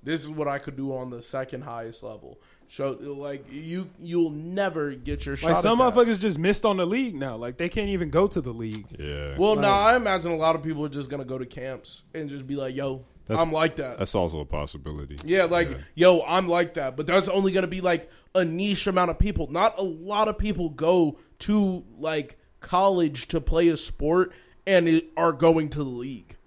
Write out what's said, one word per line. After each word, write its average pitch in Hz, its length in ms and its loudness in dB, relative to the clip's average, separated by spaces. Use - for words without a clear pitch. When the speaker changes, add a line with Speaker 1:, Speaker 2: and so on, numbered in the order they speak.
Speaker 1:
This 151 200 -4
is 151 60 -10
what 151 180 -4
I 139 120 -4
could 139 160 -12
do 135 180 -6
on 127 180 -8
the 120 100 -12
second 131 420 -8
highest 117 400 -12
level." 110 360 -16
So, 139 200 -6
like, 139 320 -10
you, 160 400 -10
you'll 170 320 0
never 160 640 -4
get 143 320 -6
your 139 100 -6
Speaker 2:
Like, 135 40 -8
Speaker 1:
shot 180 60 4
Speaker 2:
some 226 180 4
Speaker 1:
at 254 160 6
that. 247 100 8
Speaker 2:
motherfuckers 226 140 2
just 190 180 0
missed 196 280 2
on 202 120 4
the 180 80 2
league 226 300 -2
now. 131 220 -6
Like, 120 200 -8
they 175 120 -2
can't 202 200 -4
even 175 200 -2
go 180 180 4
to 175 140 -2
the 127 120 -6
league. 110 320 -6
Speaker 3:
Yeah. 73 400 -6
Speaker 1:
Well, 202 180 4
Speaker 2:
Like, 208 60 0
Speaker 1:
nah, 202 240 4
I 233 100 8
imagine 190 360 0
a 165 40 0
lot 160 220 4
of 143 60 -6
people 156 220 -4
are 147 40 -6
just 139 200 -8
gonna 139 140 -8
go 127 140 -8
to 127 80 -6
camps 131 580 -12
and 156 160 -8
just 139 160 -12
be 139 120 -6
like, 131 180 -6
"Yo, 135 300 -6
Speaker 3:
That's, 117 160 0
Speaker 1:
I'm 165 120 0
like 160 240 0
that." 131 220 -8
Speaker 3:
that's 95 160 -2
also 82 260 0
a 71 40 -6
possibility. 73 800 -8
Speaker 1:
Yeah, 180 220 2
like, 170 240 0
Speaker 3:
Yeah. 135 80 -8
Speaker 1:
"Yo, 180 320 8
I'm 180 220 0
like 170 240 0
that." 135 240 -6
But 151 100 -6
that's 185 220 4
only 190 240 2
gonna 185 140 2
be, 185 120 -6
like, 180 300 0
a 185 80 4
niche 180 420 -2
amount 185 260 2
of - 80 -6
people. 170 300 2
Not 190 280 2
a 190 60 -4
lot 196 440 -2
of 214 100 -2
people 180 320 -2
go 156 500 2
to, 202 460 2
like, 156 380 -4
college 175 680 2
to 165 100 0
play 170 300 4
a 156 80 2
sport 175 560 0
and 180 240 4
it, 160 160 4
are 170 160 4
going 160 380 4
to 143 80 -8
the 147 120 -2
league. 123 460 -12